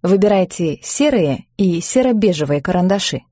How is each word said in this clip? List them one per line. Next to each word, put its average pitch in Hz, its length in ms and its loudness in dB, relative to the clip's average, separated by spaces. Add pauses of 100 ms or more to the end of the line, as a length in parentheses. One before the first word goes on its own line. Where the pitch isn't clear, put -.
Выбирайте 185 800 0
серые 220 640 0 (100)
и 175 240 0
серо-бежевые 185 800 0
карандаши. 185 680 -2